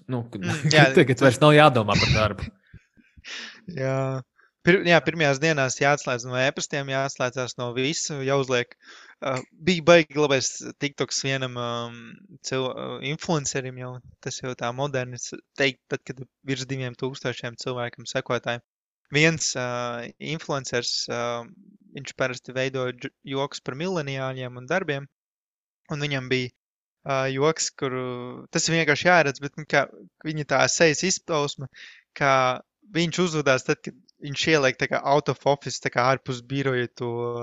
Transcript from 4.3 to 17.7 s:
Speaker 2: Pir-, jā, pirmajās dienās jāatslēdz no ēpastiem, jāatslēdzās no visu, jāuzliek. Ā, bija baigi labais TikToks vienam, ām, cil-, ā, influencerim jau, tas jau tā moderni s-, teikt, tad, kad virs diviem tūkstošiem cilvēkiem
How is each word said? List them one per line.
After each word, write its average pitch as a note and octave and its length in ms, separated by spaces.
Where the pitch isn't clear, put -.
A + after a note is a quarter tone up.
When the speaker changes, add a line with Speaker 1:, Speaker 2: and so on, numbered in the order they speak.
Speaker 2:
Pir-, F3 180
jā, E3+ 160
pirmajās D3+ 400
dienās C#3+ 380
jāatslēdz C#3 480
no B2+ 100
ēpastiem, C#3 560
jāatslēdzās C3 640
no B2 160
visu, C#3 480
jāuzliek. C3 560
Ā, C3+ 220
bija E3+ 260
baigi D3+ 380
labais C#3 300
TikToks - 500
vienam, C3 320
ām, A#2+ 400
cil-, C3 300
ā, B2 200
influencerim C3+ 760
jau, B2+ 120
tas - 220
jau C3 160
tā A#2+ 160
moderni B2+ 480
s-, - 220
teikt, C#3 320
tad, - 200
kad C3+ 160
virs C3 280
diviem C3 260
tūkstošiem B2+ 640
cilvēkiem A#2+ 480